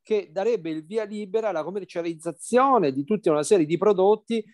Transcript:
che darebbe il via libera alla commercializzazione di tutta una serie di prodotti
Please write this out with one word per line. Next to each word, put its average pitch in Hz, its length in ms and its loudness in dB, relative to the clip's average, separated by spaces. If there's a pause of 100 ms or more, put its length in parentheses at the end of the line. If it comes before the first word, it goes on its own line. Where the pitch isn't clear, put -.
che 208 280 -4
darebbe 190 400 -2
il 156 140 -8
via 214 200 -6
libera 214 440 -4
alla 160 160 -4
commercializzazione 175 1300 0
di 139 120 -4
tutta 196 260 0
una 151 120 2
serie 165 240 4
di 160 120 -2
prodotti 208 760 2